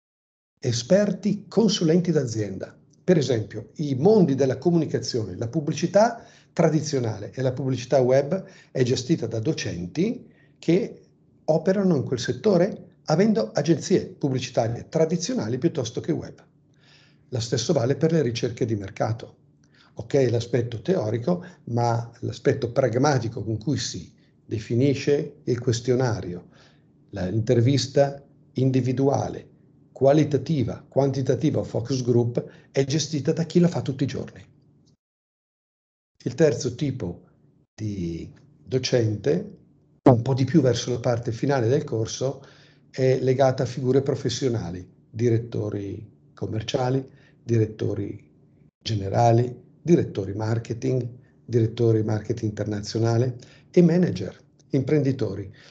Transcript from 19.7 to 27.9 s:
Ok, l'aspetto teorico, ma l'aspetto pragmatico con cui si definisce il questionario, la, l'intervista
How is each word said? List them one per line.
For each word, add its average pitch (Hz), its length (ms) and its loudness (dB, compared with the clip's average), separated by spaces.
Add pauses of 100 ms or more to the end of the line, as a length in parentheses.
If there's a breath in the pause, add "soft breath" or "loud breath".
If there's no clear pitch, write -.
Ok, 135 360 0
l'aspetto 117 500 -2
teorico, 170 640 -2 (200 loud breath)
ma 117 440 -2 (120)
l'aspetto 117 500 -2
pragmatico 127 720 0
con 110 160 -4
cui 131 200 -2
si - 360 -10 (300 soft breath)
definisce 135 1000 -2
il 123 160 -2
questionario, 110 920 -2 (600 soft breath)
la, 92 160 -6
l'intervista 127 960 2 (300)